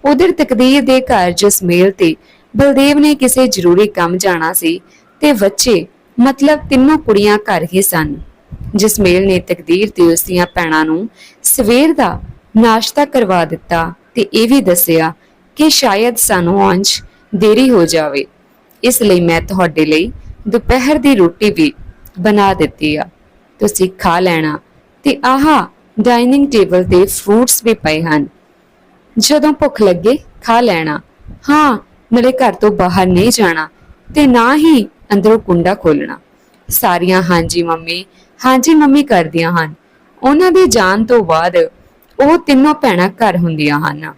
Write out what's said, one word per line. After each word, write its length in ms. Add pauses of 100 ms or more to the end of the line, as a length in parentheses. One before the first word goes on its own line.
ਉਧਰ 280
ਤਕਦੀਰ 500
ਦੇ 180
ਘਰ 320
ਜਸਮੇਲ 580
ਤੇ 260 (400)
ਬਲਦੇਵ 420
ਨੇ 160
ਕਿਸੇ 320
ਜ਼ਰੂਰੀ 400
ਕੰਮ 300
ਜਾਣਾ 360
ਸੀ 280 (400)
ਤੇ 120
ਬੱਚੇ, 540 (340)
ਮਤਲਬ 380 (120)
ਤਿੰਨੋਂ 280
ਕੁੜੀਆਂ 400
ਘਰ 360
ਹੀ 80
ਸਨ। 340 (600)
ਜਸਮੇਲ 500
ਨੇ 140
ਤਕਦੀਰ 500
ਤੇ 120
ਉਸ 200
ਦੀਆਂ 320
ਭੈਣਾਂ 300
ਨੂੰ 240 (340)
ਸਵੇਰ 500
ਦਾ 280 (360)
ਨਾਸ਼ਤਾ 480
ਕਰਵਾ 400
ਦਿੱਤਾ 500 (200)
ਤੇ 200
ਇਹ 140
ਵੀ 120
ਦੱਸਿਆ 540 (420)
ਕਿ 140
ਸ਼ਾਇਦ 460
ਸਾਨੂੰ 460
ਆਉਣ 200
'ਚ 200 (320)
ਦੇਰੀ 360
ਹੋ 140
ਜਾਵੇ, 400 (600)
ਇਸ 180
ਲਈ 180
ਮੈਂ 200
ਤੁਹਾਡੇ 460
ਲਈ 260 (360)
ਦੁਪਹਿਰ 500
ਦੀ 160
ਰੋਟੀ 360
ਵੀ 220 (480)
ਬਣਾ 340
ਦਿੱਤੀ 420
ਆ, 80 (540)
ਤੁਸੀਂ 400
ਖਾ 220
ਲੈਣਾ। 380 (440)
ਤੇ 220
ਆਹ 420 (340)
ਡਾਈਨਿੰਗ 520
ਟੇਬਲ 320
'ਤੇ 220
ਫਰੂਟਸ 580
ਵੀ 100
ਪਏ 280
ਹਨ, 240 (920)
ਜਦੋਂ 340
ਭੁੱਖ 300
ਲੱਗੇ 360 (240)
ਖਾ 180
ਲੈਣਾ। 400 (500)
ਹਾਂ, 280 (340)
ਨਾਲੇ 200
ਘਰ 200
ਤੋਂ 180
ਬਾਹਰ 360
ਨਹੀਂ 240
ਜਾਣਾ 380 (460)
ਤੇ 120
ਨਾ 300
ਹੀ 280
ਅੰਦਰੋਂ 540
ਕੁੰਡਾ 360
ਖੋਲ੍ਹਣਾ। 440 (500)
ਸਾਰੀਆਂ 540
"ਹਾਂਜੀ 400
ਮੰਮੀ, 420 (420)
ਹਾਂਜੀ 280
ਮੰਮੀ" 280
ਕਰਦੀਆਂ 500
ਹਨ। 220 (480)
ਉਹਨਾਂ 300
ਦੇ 140
ਜਾਣ 380
ਤੋਂ 200
ਬਾਅਦ 320 (640)
ਉਹ 200
ਤਿੰਨੋਂ 360
ਭੈਣਾਂ 340
ਘਰ 280
ਹੁੰਦੀਆਂ 440
ਹਨ। 380